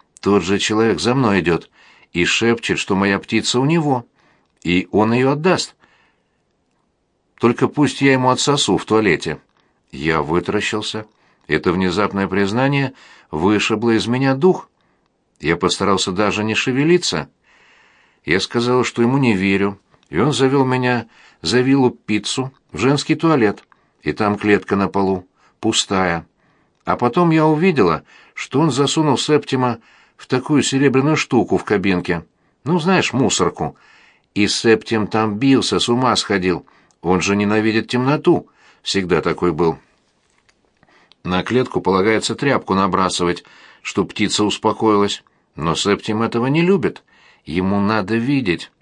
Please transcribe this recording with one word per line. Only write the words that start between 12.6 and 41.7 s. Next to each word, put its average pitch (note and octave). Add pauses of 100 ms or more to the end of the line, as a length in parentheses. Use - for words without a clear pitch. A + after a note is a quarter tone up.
вышибло G#2
из G#2+
меня C3
дух. D#3 (680)
Я D#2
постарался F#2+
даже G2+
не A2
шевелиться. C3+ (1000)
Я F2
сказал, B2
что -
ему B2
не B2+
верю, G2 (300)
и D#2
он C3+
завёл C3
меня B2+ (340)
за G2+
виллу C3
Пиццу A#2 (200)
в -
женский C3+
туалет, C#3+ (380)
и D2+
там G#2
клетка G2+
на G2
полу, F#2+ (340)
пустая. F#2 (580)
А F2+
потом E3+
я D#3+
увидела, D3+ (320)
что -
он D#3+
засунул C#3
Септима C3 (400)
в -
такую C3
серебряную C3+
штуку G#2
в E2+
кабинке, F2+ (380)
ну, E3+
знаешь, D#3+
мусорку. F2+ (580)
И G2+
Септим A2
там A2
бился, C3
с -
ума A#2+
сходил, F#2 (340)
он F2
же G2
ненавидит G#2+
темноту, D3 (340)
всегда F2
такой E2+
был. D#2+ (1500)
На F2+
клетку A#2+